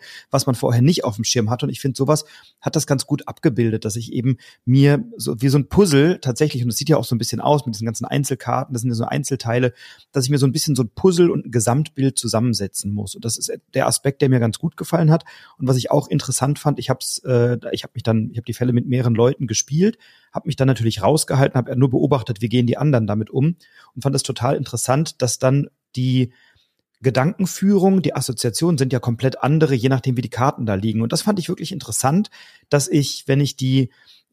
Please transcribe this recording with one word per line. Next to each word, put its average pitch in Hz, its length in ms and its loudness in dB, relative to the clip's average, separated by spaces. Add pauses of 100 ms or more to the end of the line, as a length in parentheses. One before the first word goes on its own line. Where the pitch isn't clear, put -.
(300)
was 135 160 0
man 127 80 2
vorher 120 260 0
nicht 151 220 2
auf 104 140 -4
dem 113 80 -4
Schirm 110 260 0
hatte. 123 160 -2
Und - 40 -4
ich 123 100 -10
finde, 131 160 -4
sowas 147 280 0 (360)
hat - 160 -6
das 156 100 0
ganz 135 200 -2
gut - 200 -4
abgebildet, 113 580 -2
dass 107 120 -6
ich 117 160 -10
eben 123 240 -2 (280)
mir 139 400 4 (120)
so 117 260 -4
wie 139 60 2
so 139 100 4
ein 139 100 0
Puzzle 165 520 4
tatsächlich, 135 420 -2
und 120 60 0
das 113 100 -2
sieht 143 100 -2
ja 156 80 6
auch 123 80 0
so 123 120 -2
ein - 20 -4
bisschen 113 220 -4
aus 143 260 2
mit 113 80 -4
diesen 104 100 -8
ganzen 117 200 -6
Einzelkarten, 131 680 -4
das 113 80 -4
sind 127 80 -2
ja 120 40 -2
so 113 100 -2
Einzelteile, 123 680 -2 (400)
dass 135 120 0
ich 127 60 -2
mir 147 80 2
so 131 80 4
ein 127 60 2
bisschen 151 240 -2
so 127 80 2
ein 110 60 -6
Puzzle 175 400 4
und 147 160 -4
ein 135 40 -12
Gesamtbild 131 680 0
zusammensetzen 104 800 -2
muss. 104 220 -8
Und - 80 -12
das 113 120 -4
ist - 160 -8 (220)
der 131 140 0
Aspekt, - 340 -2
der 139 60 4
mir 131 100 4
ganz 117 220 0
gut - 160 -6
gefallen 165 340 2
hat. 160 140 2 (320)
Und 139 100 -4
was 127 100 2
ich 120 140 -2
auch - 180 2
interessant 143 500 -2
fand, 147 200 -2
ich 127 120 -4
hab's, - 340 -6
äh, 120 340 2 (140)
ich - 120 -6
hab - 100 -20
mich 120 80 -8
dann, 113 280 0
ich 117 80 -10
hab 110 60 -8
die 117 100 -8
Fälle 123 180 -2
mit 120 140 0
mehreren 123 280 0
Leuten 120 320 2
gespielt, 156 520 0 (340)
hab - 140 -8
mich - 100 -4
dann 135 120 2
natürlich 113 340 0
rausgehalten, 135 540 2
hab 127 200 -2
nur 127 140 4
beobachtet, 127 520 0
wie 120 60 -2
gehen 120 180 2
die 117 100 0
anderen 127 300 2
damit 104 240 -4
um 151 260 0 (380)
und 123 80 -10
fand 139 120 0
es 139 80 -2
total 127 340 -2
interessant, 135 640 -2
dass 123 160 -2
dann 135 300 2 (280)
die 127 360 0 (680)
Gedankenführung, 185 1040 2
die - 120 -2
Assoziationen 135 600 -2
sind 131 160 0
ja 127 60 0
komplett 113 440 -2
andere, 143 320 2
je 123 140 0
nachdem, 131 280 0
wie 123 60 -2
die 117 80 -10
Karten 127 360 -2
da 107 80 0
liegen. 107 260 0
Und 117 120 -2
das 160 100 -2
fand 208 160 -2
ich 165 100 -6
wirklich 170 240 -8
interessant, 156 580 -2 (400)
dass 139 180 2
ich, - 400 -2
wenn 139 120 2
ich 139 160 -2
die, 131 340 0 (420)